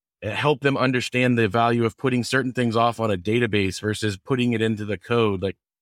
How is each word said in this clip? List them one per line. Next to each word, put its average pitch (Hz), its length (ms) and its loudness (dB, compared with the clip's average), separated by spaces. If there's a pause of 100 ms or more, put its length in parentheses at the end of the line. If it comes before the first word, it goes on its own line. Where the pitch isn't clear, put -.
(220)
help 110 380 0
them 139 160 2
understand 123 600 0
the 113 120 4
value 117 360 2
of 113 120 -2
putting 123 280 0
certain 131 280 -2
things 117 240 0
off 117 220 0
on 113 120 0
a 98 60 0
database 101 640 0
versus 104 360 -4
putting 123 360 -2
it 110 100 -2
into 107 220 -2
the 104 120 -6
code. 107 460 0
Like, 95 140 -4 (260)